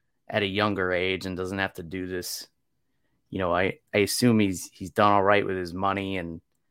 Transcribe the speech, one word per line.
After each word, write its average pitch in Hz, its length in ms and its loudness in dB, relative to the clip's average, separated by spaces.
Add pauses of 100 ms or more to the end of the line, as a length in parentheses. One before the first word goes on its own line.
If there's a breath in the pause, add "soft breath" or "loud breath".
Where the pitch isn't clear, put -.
(280)
at 107 140 0
a 101 40 0
younger 95 460 0
age 92 340 -2
and 92 100 -6
doesn't 92 220 -6
have 95 160 -2
to 92 80 -12
do 92 240 -8
this. 90 420 -8 (800)
You - 100 -8
know, 90 160 0
I, 92 240 0 (160)
I 104 40 4
assume 110 420 4
he's, 95 320 0
he's 95 180 -12
done 104 220 4
all 101 100 4
right 101 240 4
with 95 120 -4
his 87 160 -6
money 98 420 -2
and, 85 240 -8 (300)